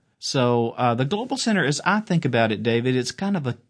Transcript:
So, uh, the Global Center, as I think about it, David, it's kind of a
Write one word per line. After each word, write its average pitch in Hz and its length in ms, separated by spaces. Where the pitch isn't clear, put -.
So, 120 580
uh, 120 160
the 127 100
Global 214 320
Center, 202 300
as 143 180
I 202 160
think 175 240
about 117 260
it, 104 120
David, 120 340
it's 123 160
kind 196 240
of 143 100
a 120 120